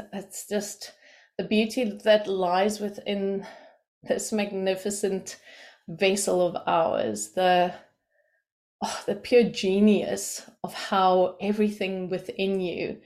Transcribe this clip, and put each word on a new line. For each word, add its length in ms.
It's 340
just 460
the 60
beauty 600
that 240
lies 500
within 680
this 280
magnificent 1080
vessel 580
of 100
ours, 640
the, 440
oh, 260
the 100
pure 340
genius 1000
of 100
how 680
everything 680
within 520
you 460